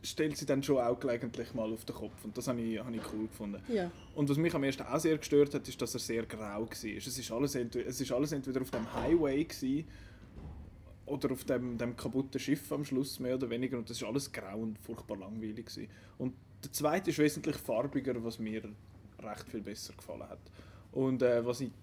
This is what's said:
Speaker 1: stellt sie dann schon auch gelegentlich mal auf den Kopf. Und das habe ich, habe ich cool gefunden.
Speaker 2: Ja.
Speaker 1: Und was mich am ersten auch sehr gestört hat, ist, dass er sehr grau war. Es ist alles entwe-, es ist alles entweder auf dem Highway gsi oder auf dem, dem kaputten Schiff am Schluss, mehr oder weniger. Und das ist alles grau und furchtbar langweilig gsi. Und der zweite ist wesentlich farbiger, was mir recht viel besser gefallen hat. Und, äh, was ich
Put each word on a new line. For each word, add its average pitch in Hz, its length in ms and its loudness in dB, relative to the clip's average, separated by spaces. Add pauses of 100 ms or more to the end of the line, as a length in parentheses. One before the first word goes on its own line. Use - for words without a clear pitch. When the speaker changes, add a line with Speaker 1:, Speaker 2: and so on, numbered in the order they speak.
Speaker 1:
stellt 156 360 0
sie 147 100 -4
dann 139 160 4
schon 139 160 4
auch 120 220 4
gelegentlich 120 540 -2
mal 110 180 0
auf 110 120 -6
den - 120 -8
Kopf. - 280 -10
Und 107 140 -6
das 117 80 -4
habe 120 140 0
ich, 113 180 0
habe 117 160 -4
ich 110 80 -4 (100)
cool 107 140 -2
gefunden. 101 400 -6
Speaker 2:
Ja. 190 240 2 (240)
Speaker 1:
Und 147 160 4
was 139 60 6
mich 160 180 4
am 139 80 2
ersten 139 220 0
auch 135 160 2
sehr 160 180 6
gestört 143 360 8
hat, 139 140 -2
ist, - 140 -4
dass 120 120 0
er 123 60 -2
sehr 113 240 0
grau 110 140 -8 (220)
war. 113 80 -2
Es - 160 -10 (340)
ist 120 140 -6
alles 135 240 2
entwe-, 120 280 0
es 127 160 -4
ist 127 120 0
alles 143 180 4
entweder 135 320 0
auf 131 80 -4
dem 113 240 -2
Highway 143 500 4
gsi 143 400 0 (1200)
oder 139 260 0
auf 127 120 -4
dem, 123 340 0
dem 120 180 0
kaputten 135 420 0
Schiff - 340 2
am 147 120 0
Schluss, 135 340 0
mehr 127 180 2
oder 131 120 0
weniger. 123 300 0
Und 117 100 -4
das 120 80 -6
ist 117 80 -4
alles 123 260 0
grau 101 280 -6
und 110 200 -2
furchtbar - 400 -6
langweilig 110 480 -6
gsi. - 220 -10 (300)
Und 127 160 -2 (280)
der - 100 -12
zweite 165 380 4
ist 147 80 2
wesentlich 151 380 4
farbiger, 127 680 2
was 113 160 -4
mir 110 240 -2 (600)
recht - 260 -8
viel 110 140 -4
besser 101 340 -8
gefallen - 320 -10
hat. - 120 -12 (520)
Und, 131 300 4
äh, 120 220 6
was 120 160 0
ich 127 100 -2 (120)